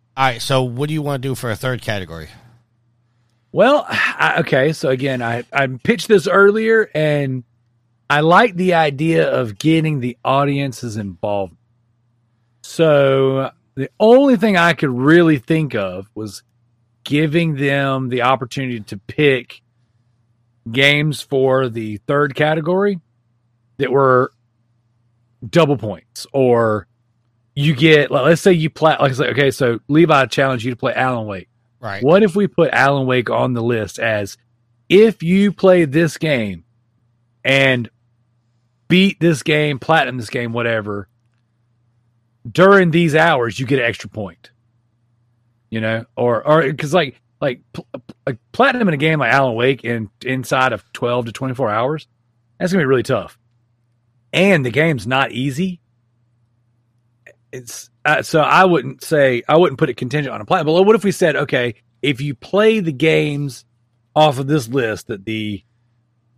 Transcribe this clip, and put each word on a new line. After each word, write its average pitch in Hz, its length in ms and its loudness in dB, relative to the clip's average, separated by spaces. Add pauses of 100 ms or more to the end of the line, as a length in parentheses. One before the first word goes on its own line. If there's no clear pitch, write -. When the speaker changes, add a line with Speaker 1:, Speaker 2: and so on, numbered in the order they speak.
(160)
Speaker 1:
All 135 100 0
right. 117 160 -2
So 131 200 0
what 127 260 -6
do 156 60 -6
you 151 80 -4
wanna 143 160 -6
do 131 160 -6
for 120 160 -8
a 101 60 -4
third 127 260 -6
category? 82 460 -8 (1200)
Speaker 2:
Well, 247 380 2
I, - 520 -2
okay. 143 320 0
So 156 180 -4
again, 131 320 -4
I, 117 200 -4 (100)
I 139 140 0
pitched 131 400 -4
this 202 220 2
earlier, 214 680 2
and 143 480 -2 (680)
I 147 100 2
like 180 360 4
the 180 180 0
idea 156 560 0
of 127 280 -4
getting 156 420 0
the 120 240 -6
audience's 139 720 -2
involvement. 101 640 -6 (1040)
So 135 880 2 (260)
the 135 120 -8 (120)
only 247 360 6
thing 196 200 0
I 170 160 4
could 147 180 -2
really 151 480 4
think 156 360 -2
of 98 400 -6
was 107 280 -12 (600)
giving 156 500 0
them 139 540 -2
the 120 140 -2
opportunity 127 580 -2
to 101 180 -14
pick 135 640 -2 (1080)
games 143 520 2
for 131 460 0
the 110 380 -8
third 143 280 0
category 165 680 -2 (800)
that 123 140 -2
were 131 400 4 (1160)
double 147 280 2
points, - 560 -12
or 117 560 2 (680)
you 143 200 0
get, 147 360 4
like, 139 140 0
let's 160 180 2
say 196 100 4
you 156 180 0
plat-, 156 300 0
like 139 120 2
I - 20 -6
said, 127 160 -2
okay, 135 220 2
so 120 360 -2
Levi 147 380 4
challenged 131 380 -2
you 127 80 -6
to 117 40 -10
play 123 180 -4
Alan 120 320 -2
Wake. 95 220 -12 (300)
Speaker 1:
Right. 104 240 -10
Speaker 2:
What 170 200 4
if 185 140 0
we 202 120 0
put 160 240 0
Alan 135 340 2
Wake 127 240 0
on 123 240 -2
the 117 80 -4
list 113 360 -4
as, 107 380 -4 (520)
if 208 340 4
you 190 300 2
play 185 340 4
this 151 320 -2
game 110 460 -4 (800)
and 131 460 0 (1000)
beat 185 320 2
this 160 220 0
game, 151 360 -2
platinum 135 400 -2
this 113 100 -10
game, 120 240 -6
whatever, 110 560 -6 (1400)
during 185 400 4
these 160 240 2
hours, 147 440 0
you 131 80 -6
get 135 120 0
an 123 60 -2
extra 113 260 -6
point, 95 400 -14 (1200)
you 113 100 -6
know, 113 240 -4 (120)
or, 120 300 0
or, 156 260 2
'cause, 143 200 -8
like, 160 280 -2 (200)
like, 135 200 -4 (120)
pl-, - 140 -16 (400)
like, 131 120 -6 (140)
platinum 247 360 0
in 160 60 0
a 139 40 -6
game 156 200 0
like 120 140 0
Alan 131 220 2
Wake 123 300 0
in, 117 260 -4 (140)
inside 131 480 -2
of - 200 -10
twelve 120 340 -2
to 113 60 -12
twenty-four 131 360 -4
hours, 127 380 -4 (520)
that's 180 140 -4
gonna 190 100 2
be 139 40 0
really 127 160 2
tough. 113 360 -4 (920)
And 175 320 2
the 123 60 -4
game's 135 360 -2
not 131 260 0
easy. 143 480 -6 (1700)
It's, - 380 -16 (140)
uh, 147 180 0
so - 180 0
I 147 240 4
wouldn't 139 400 -2
say, 135 420 0
I 147 100 2
wouldn't 156 220 2
put 156 120 0
it 120 80 -8
contingent 131 360 -6
on 107 60 -10
a 104 60 -14
platinum, 160 280 0
but 180 100 4
what 220 120 4
if - 80 -2
we 196 80 0
said, 156 240 0
okay, 127 380 -2 (260)
if 139 220 -2
you 143 120 -6
play 220 460 0
the 165 120 -4
games 147 720 -2 (500)
off 151 220 2
of 139 80 -6
this 143 200 -2
list 117 420 -4
that 98 180 -10
the 107 360 -6 (760)